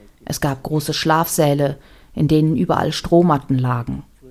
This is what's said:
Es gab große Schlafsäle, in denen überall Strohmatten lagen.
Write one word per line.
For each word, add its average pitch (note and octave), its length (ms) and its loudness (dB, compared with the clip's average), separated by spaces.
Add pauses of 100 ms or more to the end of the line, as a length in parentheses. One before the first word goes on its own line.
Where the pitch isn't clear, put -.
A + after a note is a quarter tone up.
(240)
Es - 160 -8
gab C#3 220 -4
große D3+ 320 -4
Schlafsäle, D3 840 0 (380)
in D3 120 0
denen D#3 300 2
überall - 360 0
Strohmatten D#3 680 2
lagen. B2+ 460 -4 (260)